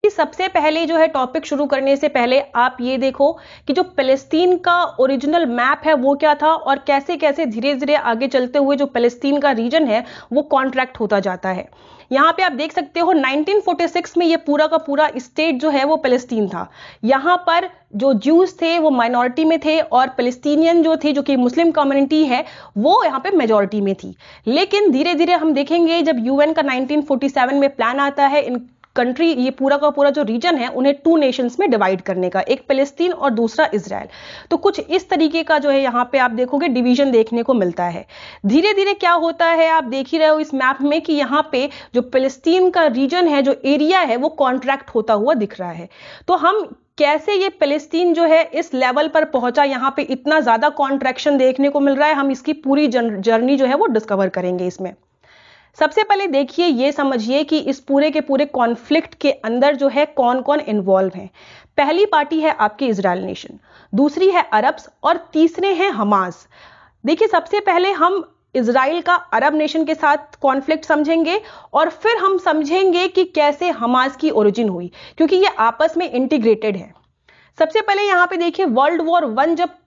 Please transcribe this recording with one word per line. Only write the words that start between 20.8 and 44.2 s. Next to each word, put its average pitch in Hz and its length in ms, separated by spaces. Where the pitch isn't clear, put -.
जो 320 140
थे, 302 140
जो 277 100
कि 277 140
मुस्लिम 262 360
कम्युनिटी 277 540
है, 247 200
वो 349 260
यहाँ 269 160
पे 370 120
मेजॉरिटी 214 500
में 196 140
थी। 185 200
लेकिन 381 440
धीरे-धीरे 330 420
हम 311 200
देखेंगे 330 480
जब 302 180
यूएन 277 340
का 320 80
नाइनटीन 269 400
फ़ोर्टी 277 280
सेवन 269 260
में 277 200
प्लान 240 240
आता 277 280
है, 285 140
इन 247 280
कंट्री, 262 380
ये 254 160
पूरा 269 280
का 294 120
पूरा 285 200
जो 285 140
रीजन 240 320
है 247 120
उन्हें 269 280
टू 330 220
नेशंस 254 420
में 392 100
डिवाइड 190 320
करने 180 280
का, 190 120
एक - 280
फ़लस्तीन 277 420
और 285 180
दूसरा 233 440
इजराइल। 170 340
तो 359 60
कुछ - 220
इस 349 300
तरीके 320 340
का 320 140
जो 285 120
है 277 120
यहाँ 247 300
पे 277 60
आप 247 140
देखोगे 254 360
डिवीजन 247 440
देखने 233 320
को 254 100
मिलता 180 300
है। 175 240
धीरे-धीरे 392 480
क्या 381 180
होता 330 340
है 330 240
आप 320 140
देख 262 280
ही 330 60
रहे 311 100
हो 311 120
इस 302 140
मैप 262 280
में 294 200
कि 330 120
यहाँ 294 380
पे 262 180
जो 247 60
फ़लस्तीन 269 680
का 349 140
रीजन 277 440
है, 285 140
जो 269 240
एरिया 302 340
है, 262 160
वो 269 140